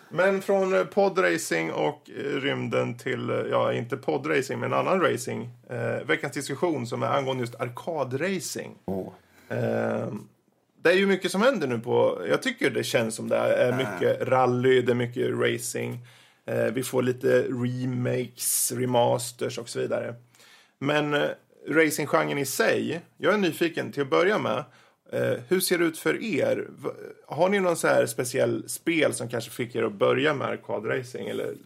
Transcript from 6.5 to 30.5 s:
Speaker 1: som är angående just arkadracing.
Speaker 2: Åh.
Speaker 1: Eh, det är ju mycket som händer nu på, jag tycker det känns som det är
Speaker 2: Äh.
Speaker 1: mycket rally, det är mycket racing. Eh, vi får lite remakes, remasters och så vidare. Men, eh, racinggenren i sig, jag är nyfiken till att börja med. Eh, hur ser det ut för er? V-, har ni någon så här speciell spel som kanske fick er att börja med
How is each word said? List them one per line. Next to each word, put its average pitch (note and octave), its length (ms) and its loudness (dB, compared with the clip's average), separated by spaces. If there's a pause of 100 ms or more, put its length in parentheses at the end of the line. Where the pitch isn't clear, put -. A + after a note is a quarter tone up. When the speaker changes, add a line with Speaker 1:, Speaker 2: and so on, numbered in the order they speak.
Speaker 1:
som B2 160 -6
är B2 40 0
angående C3 360 0
just A#2+ 180 -6
arkadracing. C3 1120 -4 (100)
Speaker 2:
Åh. F#2+ 280 -6 (360)
Speaker 1:
Eh, A2+ 580 -2 (760)
det D#3+ 80 6
är F3+ 40 6
ju G3 120 4
mycket F#3 240 2
som F#3+ 120 0
händer A3+ 240 4
nu B2 120 0
på, A#2 500 2
jag - 140 2
tycker B3 280 0
det A#2+ 140 0
känns A2+ 300 0
som A2+ 140 -8
det A#2 80 2
är A#2 340 4
Speaker 2:
Äh. B2+ 60 0
Speaker 1:
mycket B2+ 520 0
rally, B2+ 540 4
det A#2+ 100 2
är A#2 40 0
mycket A#2+ 420 -2
racing. A#2+ 600 -2 (480)
Eh, A#2+ 180 0
vi A#2 180 0
får B2+ 200 0
lite B2 400 2
remakes, B2 1300 -2
remasters B2 840 0
och A#2 100 -10
så - 120 -8
vidare. A#2 340 -4 (640)
Men, D3 360 0
eh, D3+ 140 2 (400)
racinggenren D3+ 720 2
i C#3 80 -2
sig, C3+ 540 0 (160)
jag E3+ 180 2
är G#3+ 40 2
nyfiken E3 540 0
till C#3+ 100 -2
att C3+ 80 -6
börja F3 280 4
med. A#2+ 260 -2 (480)
Eh, B2 260 0 (100)
hur F#3 120 2
ser F#3 180 2
det E3+ 60 2
ut E3 140 0
för D3+ 260 0
er? B2+ 440 0 (140)
V-, C3+ 60 -6 (380)
har D3 220 2
ni G3+ 120 2
någon F3+ 160 2
så E3 120 2
här B2+ 180 6
speciell B2 600 -2
spel D3 460 0
som A#2+ 140 -6
kanske A#2+ 220 -6
fick A#2+ 240 -6
er A2+ 80 0
att A2 100 0
börja B2+ 420 2
med A2+ 280 -4